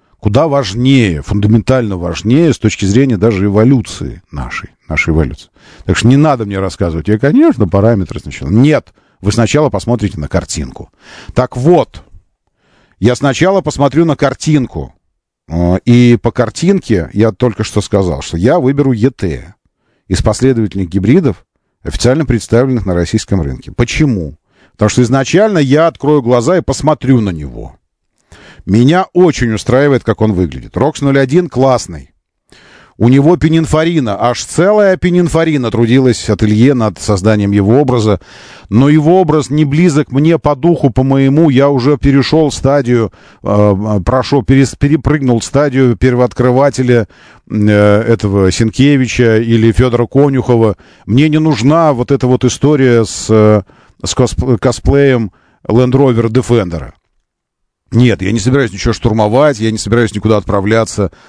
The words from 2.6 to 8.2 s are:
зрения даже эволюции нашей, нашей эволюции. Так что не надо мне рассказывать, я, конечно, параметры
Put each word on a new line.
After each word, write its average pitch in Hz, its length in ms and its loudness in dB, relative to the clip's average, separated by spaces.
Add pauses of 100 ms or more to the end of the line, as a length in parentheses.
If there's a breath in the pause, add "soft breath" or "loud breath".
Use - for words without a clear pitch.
зрения 117 320 2
даже 101 300 0
эволюции 104 840 -2
нашей, - 400 -12 (180)
нашей - 220 -4
эволюции. 78 400 -4 (340 soft breath)
Так 95 120 -2
что - 120 2
не 131 80 4
надо 143 280 0
мне 101 140 -6
рассказывать, 87 500 -4
я, 107 100 2
конечно, 156 500 2
параметры 101 520 0